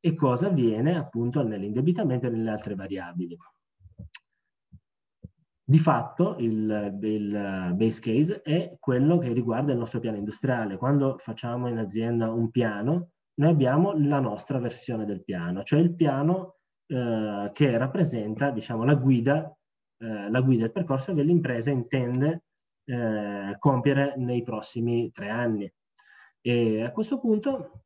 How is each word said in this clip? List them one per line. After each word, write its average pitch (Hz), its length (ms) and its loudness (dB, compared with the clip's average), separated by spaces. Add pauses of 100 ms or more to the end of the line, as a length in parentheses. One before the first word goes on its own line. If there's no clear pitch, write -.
e 165 140 2
cosa 139 340 2
avviene 131 480 2
appunto 123 460 -2
nell'indebitamento 127 840 0
e 123 40 0
nelle 113 200 -2
altre 107 240 -6
variabili. 90 640 -8 (2250)
Di 147 120 8
fatto 156 640 2
il, 107 600 -2
il 101 720 -4
base 110 280 2
case 147 400 0
è 156 360 -2
quello 139 380 4
che 123 160 0
riguarda 120 400 0
il 123 60 0
nostro 117 200 -4
piano 110 200 -4
industriale. 107 580 -2
Quando 135 420 2
facciamo 123 500 -6
in 117 100 -2
azienda 113 520 -2
un 117 200 0
piano, 120 640 -2 (240)
noi 151 140 4
abbiamo 151 460 4
la 143 240 2
nostra 123 380 -4
versione 117 480 -6
del 98 180 -6
piano, 90 380 -6
cioè 147 180 4
il 170 140 4
piano, 160 640 0 (280)
eh, 110 680 -2
che 131 240 2
rappresenta, 127 720 -2
diciamo, 113 340 -4
la 143 100 6
guida, 131 640 2 (420)
eh, 107 320 -8
la 123 120 2
guida, 123 240 4
il 113 40 -2
percorso 143 440 -2
che 147 80 2
l'impresa 135 480 2
intende, 131 720 -2 (400)
eh, 104 720 -4
compiere 139 600 4
nei 123 240 -2
prossimi 117 680 -2
tre 104 200 -10
anni. 110 420 -4 (720)
E 113 400 2
a 120 100 -6
questo 220 260 -2
punto 226 680 -2